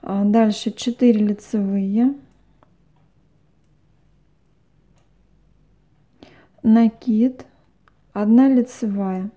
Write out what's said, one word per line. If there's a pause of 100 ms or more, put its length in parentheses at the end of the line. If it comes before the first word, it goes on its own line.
а,
дальше
четыре
лицевые, (4000)
накид, (680)
одна
лицевая.